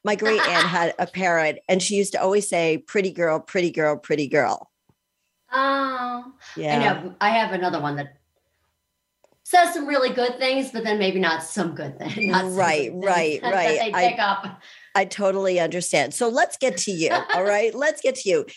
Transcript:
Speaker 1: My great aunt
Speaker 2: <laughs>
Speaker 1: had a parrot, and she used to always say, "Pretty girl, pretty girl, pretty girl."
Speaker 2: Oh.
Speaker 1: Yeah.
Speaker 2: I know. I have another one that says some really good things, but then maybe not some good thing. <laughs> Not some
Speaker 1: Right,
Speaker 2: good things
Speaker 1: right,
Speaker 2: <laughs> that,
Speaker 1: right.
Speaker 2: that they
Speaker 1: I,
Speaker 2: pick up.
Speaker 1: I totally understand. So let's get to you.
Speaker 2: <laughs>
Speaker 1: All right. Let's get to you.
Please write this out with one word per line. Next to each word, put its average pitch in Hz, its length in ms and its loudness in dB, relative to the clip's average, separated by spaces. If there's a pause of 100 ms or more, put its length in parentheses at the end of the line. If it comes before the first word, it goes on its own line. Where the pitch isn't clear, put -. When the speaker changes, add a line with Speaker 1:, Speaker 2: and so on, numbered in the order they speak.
Speaker 1:
My 208 120 0
great 214 260 2
aunt 175 260 2
Speaker 2:
<laughs> - 20 0
Speaker 1:
had 170 300 0
a 180 80 -2
parrot, 170 520 0 (100)
and 185 140 4
she 202 140 -2
used 196 160 0
to - 100 0
always 196 260 2
say, 165 300 2
"Pretty 196 340 -2
girl, 160 260 0
pretty 175 320 -2
girl, 151 280 0
pretty 147 300 -2
girl." 120 420 0 (840)
Speaker 2:
Oh. 262 800 -2 (240)
Speaker 1:
Yeah. 151 200 0
Speaker 2:
I - 20 4 (240)
know. 180 180 -12
I 208 100 2
have 220 220 2
another 180 280 -2
one 143 160 -4
that 143 200 -10 (1300)
says 339 280 4
some 311 140 -4
really 269 240 2
good 247 280 -2
things, 262 320 0
but 196 140 -6
then 214 140 0
maybe 190 200 0
not 165 240 0
some 165 320 -4
good 147 240 -10
thing. 208 320 -4
<laughs> - 0 -
Not 185 140 2
some 185 100 -6
Speaker 1:
Right, 156 360 2
Speaker 2:
good - 20 -8
things 180 140 -8
Speaker 1:
right, 165 340 2
Speaker 2:
<laughs> - 20 -10
that, 240 100 -2
Speaker 1:
right. 165 260 2
Speaker 2:
that 220 140 -2
they - 0 -
Speaker 1:
I, 247 180 4
Speaker 2:
pick 233 80 -4
up. 196 420 -2 (340)
Speaker 1:
I 190 120 2
totally 190 520 0
understand. 165 560 0
So 240 140 0
let's 269 280 0
get - 220 -2
to - 120 -4
you. 160 220 0
Speaker 2:
<laughs> - 220 -2
Speaker 1:
All 180 100 0
right. 208 300 0
Let's 302 280 -2
get 262 140 0
to - 120 -6
you. 160 180 2 (100)